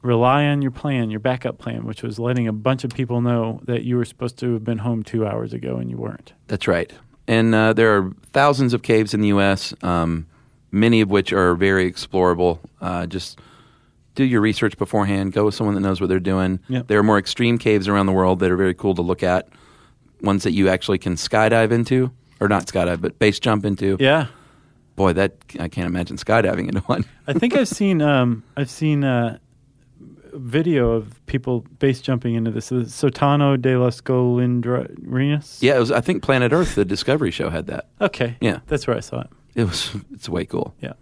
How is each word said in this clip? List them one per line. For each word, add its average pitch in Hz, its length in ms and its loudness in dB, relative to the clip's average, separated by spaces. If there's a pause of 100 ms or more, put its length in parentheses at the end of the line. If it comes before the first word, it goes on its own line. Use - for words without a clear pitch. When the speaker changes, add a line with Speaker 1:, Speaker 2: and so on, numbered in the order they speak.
Speaker 1:
rely 123 460 2
on 143 160 0
your 135 80 -2
plan, 127 400 -4
your 107 100 -6
backup 127 380 -4
plan, 113 260 -8
which 110 180 -10
was 110 160 -8
letting 120 300 -2
a 110 40 -2
bunch 120 320 -2
of 127 80 -4
people 120 280 -4
know 117 440 -2
that 117 200 -4
you 123 120 -2
were 120 80 0
supposed 123 340 -10
to 123 160 -4
have 110 100 -6
been 117 140 -4
home 113 240 -4
two 110 240 -4
hours 110 280 -6
ago 62 220 -6
and 62 140 -6
you - 80 -10
weren't. - 340 -12 (160)
Speaker 2:
That's - 200 -4
right. 85 220 0 (360)
And, 113 280 4
uh, 110 200 4
there 110 220 6
are 95 140 0 (220)
thousands 139 420 4
of 117 80 -2
caves 110 320 2
in 107 80 2
the 104 60 2
U 101 120 4
S, 98 320 0 (100)
um, 85 440 -2 (440)
many 113 300 4
of 107 100 4
which 98 220 2
are 90 220 4
very 92 360 2
explorable. 90 680 0 (240)
Uh, 90 240 -4
just 90 320 -10 (760)
do 139 100 0
your 123 180 2
research 107 340 0
beforehand. 98 560 -2
Go 104 140 2
with 101 80 0
someone 104 200 -2
that 98 60 -2
knows 95 220 0
what 92 80 -2
they're 92 100 2
doing. 92 480 -2
Speaker 1:
Yep. 123 180 -4
Speaker 2:
There 104 120 2
are 104 40 4
more 107 160 4
extreme 117 380 0
caves 107 320 2
around 101 160 2
the 95 80 2
world 92 280 4
that 92 100 2
are 90 80 2
very 92 160 2
cool 95 220 -2
to 87 60 -2
look 85 200 -2
at, 90 260 0 (720)
ones 101 240 0
that 95 80 0
you 95 160 2
actually 95 300 0
can 90 160 -4
skydive 110 580 2
into, 127 400 0 (280)
or 104 80 2
not 98 180 0
skydive, 87 340 -2
but 87 180 -6
base 107 220 2
jump 104 240 0
into. 98 340 -2
Speaker 1:
Yeah. 139 280 2 (680)
Speaker 2:
Boy, 95 180 4
that, 95 180 0 (260)
I 85 100 -6
can't 87 200 -4
imagine 87 300 -4
skydiving 95 500 0
into - 140 -2
one. - 240 -2 (100)
<laughs> - 100 -18
Speaker 1:
I 143 60 -4
think 233 240 0
I've 262 120 2
seen, 190 340 0
um, 123 400 2 (120)
I've 139 160 -4
seen, 151 320 -2
uh, 120 360 -2 (960)
video 135 540 0
of 110 360 -4
people 123 380 -4 (140)
base 135 220 0
jumping 120 340 -2
into 113 160 -2
this, 110 200 -6
the 127 120 -2
Sotano 143 760 2
de 127 160 2
las 123 240 0
Golondrinas. 123 1600 -2
Speaker 2:
Yeah, 135 140 4
it - 20 2
was, 120 140 2
I 120 80 2
think - 220 -2
Planet 127 300 2
Earth, 165 220 2
the 101 100 2
Discovery 110 460 -2
show, 78 200 -6
had 82 180 -6
that. - 180 -10 (140)
Speaker 1:
Okay. 120 400 -2
Speaker 2:
Yeah. 101 260 -2
Speaker 1:
That's 147 200 -4
where 117 100 -2
I 113 40 -6
saw - 200 -10
it. - 80 -12 (260)
Speaker 2:
It 117 100 0
was, - 320 -4 (160)
it's - 160 -16
way 87 160 -4
cool. - 360 -6
Speaker 1:
Yeah. - 220 -10